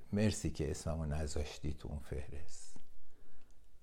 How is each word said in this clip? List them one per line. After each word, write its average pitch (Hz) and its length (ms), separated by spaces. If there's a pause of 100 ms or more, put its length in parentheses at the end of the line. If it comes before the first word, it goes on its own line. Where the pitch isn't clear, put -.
(140)
مرسی 101 360
که 76 220
اسممو 80 340
نذاشتی 76 680
تو - 160
اون 71 100
فهرست. - 760 (1080)